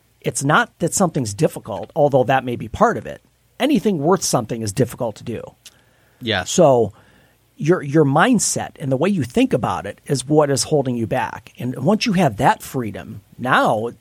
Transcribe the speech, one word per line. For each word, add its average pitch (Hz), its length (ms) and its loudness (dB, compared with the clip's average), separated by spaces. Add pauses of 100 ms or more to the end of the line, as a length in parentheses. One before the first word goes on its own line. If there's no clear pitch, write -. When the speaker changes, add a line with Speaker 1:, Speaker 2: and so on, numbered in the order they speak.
(220)
Speaker 1:
It's 143 220 -6
not 170 360 0
that 170 140 -2
something's 147 400 -2
difficult, 107 640 -4
although 139 300 4
that 131 180 2
may 123 140 -6
be 113 100 -8
part 208 300 0
of - 100 -10
it. 71 140 -14 (380)
Anything 214 400 2
worth 170 240 2
something 117 380 -2
is 104 120 -4
difficult 120 440 -2
to - 60 -20
do. 110 180 -8 (800)
Speaker 2:
Yeah. 104 220 -2
Speaker 1:
So 127 500 4 (640)
your, 156 260 0
your 147 240 4
mindset 160 760 2
and 139 120 -6
the 135 60 0
way 165 120 0
you 185 140 0
think 247 300 0
about 98 320 -2
it - 200 -12
is 127 200 -4
what 151 240 4
is 135 140 0
holding 131 320 0
you 113 120 -2
back. - 520 -6
And 123 240 -6
once 208 220 2
you 226 80 0
have 151 240 0
that 185 260 2
freedom, 107 580 -10 (160)
now 123 520 0 (120)